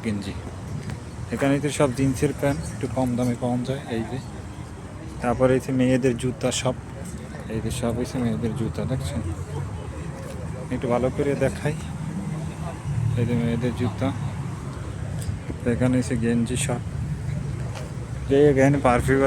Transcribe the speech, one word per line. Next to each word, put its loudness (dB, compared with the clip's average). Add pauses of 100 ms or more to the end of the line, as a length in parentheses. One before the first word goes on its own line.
গেঞ্জি। -2 (960)
এখানে 4 (100)
তো 2 (100)
সব 6
জিন্সের 2
প্যান্ট 2 (140)
একটু -4 (100)
কম 2 (100)
দামে 2
পাওয়া 2 (100)
যায়। -2 (140)
এই 0
যে, -4 (1040)
তারপরে 4
এই -2
যে -2
মেয়েদের 4
জুতা 0 (140)
সব, 0 (800)
এই -2
যে -2 (100)
সব 0
হচ্ছে -4
মেয়েদের 0
জুতা -2
দেখছেন। -2 (1500)
একটু -2
ভালো 4
করে 2 (120)
দেখাই, 0 (1400)
এই 2
যে 2
মেয়েদের 2
জুতা, 0 (1700)
এখানে 4
হচ্ছে 0 (100)
গেঞ্জি 2 (100)
সব। -2 (1600)
এই 10
এখানে 8
পারফিউম 6